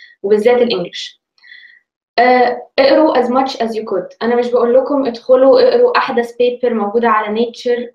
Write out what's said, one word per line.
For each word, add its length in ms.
وبالذات 380
الإنجليش. 640
آه، 480
اقروا 420
as 60
much 240
as 160
you 140
could. 400
أنا 140
مش 160
بقول 240
لكم 300
ادخلوا 560
اقروا 360
أحدث 380
بيبر 380
موجودة 360
على 240
نيتشر، 600